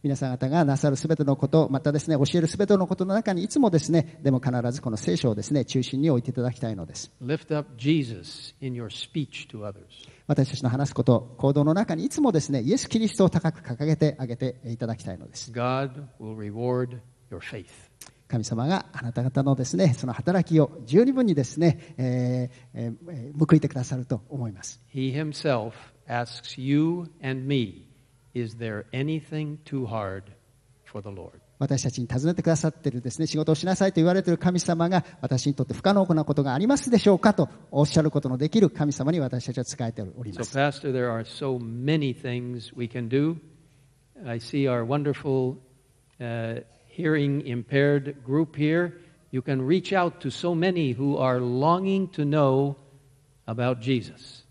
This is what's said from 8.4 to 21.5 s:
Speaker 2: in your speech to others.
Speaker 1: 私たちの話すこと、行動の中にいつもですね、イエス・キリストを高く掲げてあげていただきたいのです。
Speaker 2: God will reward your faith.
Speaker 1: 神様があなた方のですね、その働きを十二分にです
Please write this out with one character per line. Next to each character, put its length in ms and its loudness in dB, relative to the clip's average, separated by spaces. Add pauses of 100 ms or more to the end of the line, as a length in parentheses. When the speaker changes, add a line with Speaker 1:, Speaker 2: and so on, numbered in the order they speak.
Speaker 2:
in 140 -8
your 120 -8
speech 640 -8
to 120 -14
others. 140 -10 (520)
Speaker 1:
私 240 2
た 60 -6
ち 60 -6
の 80 0
話 180 -2
す 60 -8
こ 100 0
と、 340 4
行 140 2
動 120 4
の 100 4
中 200 0
に 100 -4
い 40 -2
つ 120 -4
も 120 4
で 80 4
す 100 -6
ね、 120 0
イ 100 0
エ 60 2
ス・ 100 -6
キ 100 0
リ 100 2
ス 80 -4
ト 80 6
を 60 6
高 220 0
く 80 -16
掲 240 -6
げ 120 2
て 220 2
あ 80 -6
げ 100 -6
て 300 -4
い 100 -8
た 100 -6
だ 100 -4
き 80 -18
た 80 -8
い 60 -10
の 100 -18
で 80 -20
す。 160 -14
Speaker 2:
God 540 -4 (140)
will 160 -12
reward 640 -4 (320)
your 80 -12
faith. 280 -14 (640)
Speaker 1:
神 160 -2
様 220 -2
が 260 -2
あ 100 -12
な 100 -6
た 100 -2
方 200 0
の 120 4
で 100 -2
す 120 -4
ね、 180 4
そ 120 -6
の 60 -4
働 360 0
き 100 6
を 260 2
十 200 6
二 80 4
分 140 2
に 80 4
で 100 2
す 160 -6